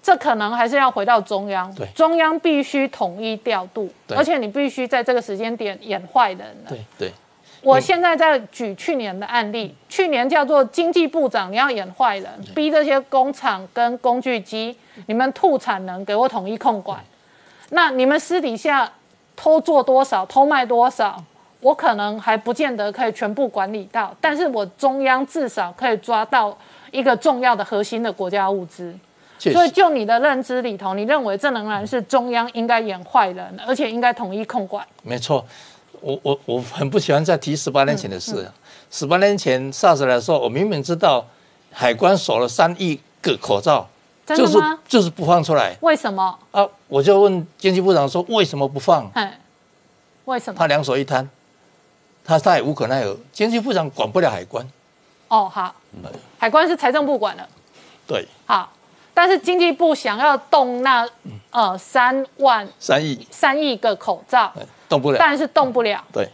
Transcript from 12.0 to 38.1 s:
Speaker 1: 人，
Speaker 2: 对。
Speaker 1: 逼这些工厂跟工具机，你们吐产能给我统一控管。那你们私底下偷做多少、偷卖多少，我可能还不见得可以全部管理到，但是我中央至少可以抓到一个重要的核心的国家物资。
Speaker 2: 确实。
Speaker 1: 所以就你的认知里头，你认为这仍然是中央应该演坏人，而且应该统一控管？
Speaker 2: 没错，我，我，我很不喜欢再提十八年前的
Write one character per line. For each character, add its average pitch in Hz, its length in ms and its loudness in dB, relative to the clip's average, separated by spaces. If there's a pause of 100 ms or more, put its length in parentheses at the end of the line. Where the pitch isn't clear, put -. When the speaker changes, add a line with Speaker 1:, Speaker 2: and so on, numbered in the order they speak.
Speaker 1:
人， 190 80 -10 (220)
Speaker 2:
对。 190 80 -20
Speaker 1:
逼 302 160 0
这 302 120 2
些 277 160 2
工 262 320 0
厂 196 440 -6
跟 240 240 -2
工 254 200 0
具 247 220 -4
机， 220 340 -10 (300)
你 214 80 -6
们 254 220 0
吐 294 240 2
产 196 260 -4
能 185 220 -10
给 208 100 -2
我 247 100 4
统 208 220 -4
一 220 80 -6
控 220 240 -2
管。 190 180 -10 (680)
那 320 220 2
你 254 160 2
们 294 120 2
私 349 220 -2
底 240 160 -4
下 269 340 -2 (460)
偷 311 240 4
做 302 220 2
多 262 200 4
少、 202 220 -2
偷 269 220 4
卖 277 180 2
多 240 240 2
少， 196 340 -4 (380)
我 - 140 4
可 233 220 0
能 208 220 -4
还 220 160 0
不 226 200 -4
见 277 200 -2
得 208 160 -4
可 226 160 -4
以 220 60 -2
全 214 220 -4
部 269 120 0
管 196 240 -4
理 214 220 -10
到， 196 300 -6
但 302 120 0
是 320 140 -2
我 220 160 -4
中 269 380 -2
央 262 240 2
至 302 200 -4
少 180 300 -6
可 247 160 -2
以 220 60 0
抓 220 260 -2
到 220 320 0 (340)
一 262 120 -4
个 240 120 2
重 254 280 0
要 247 120 4
的 196 80 -4
核 208 200 -2
心 226 200 -4
的 226 80 -2
国 185 200 -6
家 196 200 0
物 190 140 -4
资。 175 320 -14 (420)
Speaker 2:
确 - 120 0
实。 - 40 2
Speaker 1:
所 339 120 8
以 - 20 2
就 359 220 4
你 240 160 -2
的 233 140 2
认 269 220 2
知 247 200 -4
里 214 160 -6
头， 190 160 -6
你 208 80 -4
认 269 220 0
为 202 120 -4
这 285 140 -2
仍 214 180 -6
然 208 180 -4
是 247 140 -4
中 247 300 0
央 240 240 -2
应 233 120 -4
该 233 140 2
演 196 240 -8
坏 208 240 2
人， 180 380 -12
而 254 100 -2
且 262 140 -2
应 233 100 -4
该 247 100 4
统 226 240 -6
一 214 120 -6
控 202 200 -4
管？ 208 160 -8 (200)
Speaker 2:
没 120 160 -6
错， 120 260 -2 (560)
我， 135 220 -6
我， 139 240 -2
我 123 160 -4 (100)
很 143 160 -4
不 196 100 0
喜 156 140 0
欢 147 100 2
再 160 140 2
提 143 180 -6
十 143 160 -6
八 139 140 2
年 143 100 0
前 101 140 -8
的 95 100 -8